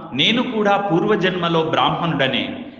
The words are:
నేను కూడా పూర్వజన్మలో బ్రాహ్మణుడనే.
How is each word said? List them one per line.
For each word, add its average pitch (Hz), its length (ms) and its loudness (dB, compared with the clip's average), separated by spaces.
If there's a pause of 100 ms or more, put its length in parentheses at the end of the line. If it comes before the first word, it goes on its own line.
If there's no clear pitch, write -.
(120)
నేను 190 300 2
కూడా 202 340 2
పూర్వజన్మలో 175 880 0
బ్రాహ్మణుడనే. 135 1000 0 (160)